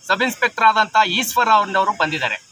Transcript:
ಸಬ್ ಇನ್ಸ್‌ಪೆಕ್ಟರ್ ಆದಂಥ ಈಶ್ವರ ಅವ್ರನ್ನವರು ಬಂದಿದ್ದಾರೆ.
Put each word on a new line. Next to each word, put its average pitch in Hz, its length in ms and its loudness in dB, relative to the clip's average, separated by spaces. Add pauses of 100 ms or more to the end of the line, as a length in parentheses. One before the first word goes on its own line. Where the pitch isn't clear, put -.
ಸಬ್ 196 160 -2
ಇನ್ಸ್‌ಪೆಕ್ಟರ್ 240 420 -2
ಆದಂಥ 214 300 2 (120)
ಈಶ್ವರ 240 420 -2
ಅವ್ರನ್ನವರು 202 480 0
ಬಂದಿದ್ದಾರೆ. 147 440 -4 (100)